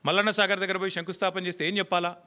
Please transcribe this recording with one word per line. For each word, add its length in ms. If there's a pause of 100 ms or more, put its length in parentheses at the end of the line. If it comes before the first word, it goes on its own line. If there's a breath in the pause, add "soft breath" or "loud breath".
మల్లన్న 260
సాగర్ 320
దగ్గర 180
పోయి 160
శంకుస్థాపన 500
చేస్తే 220
ఏం 100
చెప్పాలా? 320 (160)